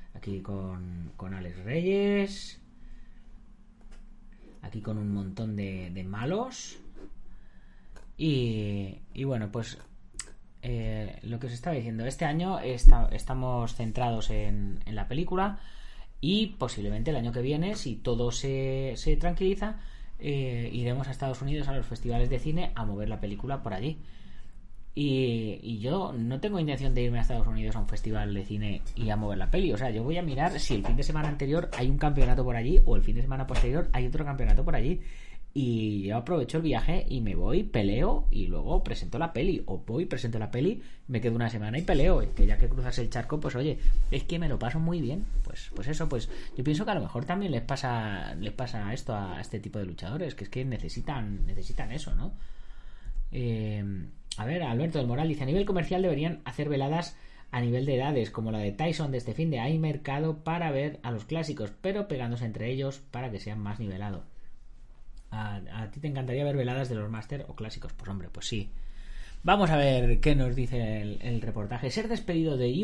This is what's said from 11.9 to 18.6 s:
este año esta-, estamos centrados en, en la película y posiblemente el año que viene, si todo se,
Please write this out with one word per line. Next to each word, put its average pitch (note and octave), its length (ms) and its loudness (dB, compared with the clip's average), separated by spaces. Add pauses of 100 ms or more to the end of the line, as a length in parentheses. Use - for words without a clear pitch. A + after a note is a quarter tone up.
este C3+ 200 -4
año E3+ 340 -2
esta-, A#2 520 10
estamos B2+ 640 -2
centrados A2+ 560 0
en, G#2 560 2
en A2 80 -4
la G#2 120 -2
película F#3 520 0 (600)
y G3+ 280 2 (100)
posiblemente A2 540 -2
el D3 60 0
año A#2 140 -2
que A#2+ 120 -2
viene, D#3+ 320 -2
si B2 200 -6
todo A#2+ 360 0
se, C3+ 640 -2